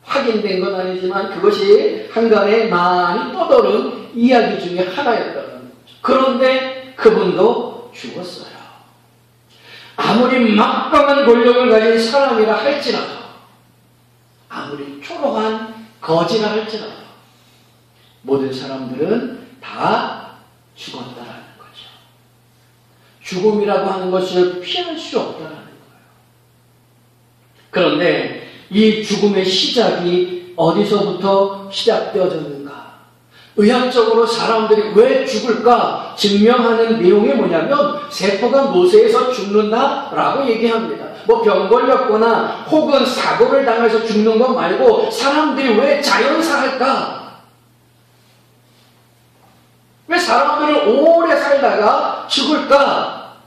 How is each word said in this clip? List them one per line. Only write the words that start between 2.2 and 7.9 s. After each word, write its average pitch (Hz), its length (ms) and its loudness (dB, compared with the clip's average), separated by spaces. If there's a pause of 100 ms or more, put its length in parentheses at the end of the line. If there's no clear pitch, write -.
많이 180 680 0
떠도는 254 840 0
이야기 233 460 2
중에 175 280 -4
하나였다는 - 460 -4
거죠. - 260 -12 (420)
그런데 262 920 0
그분도 190 1000 0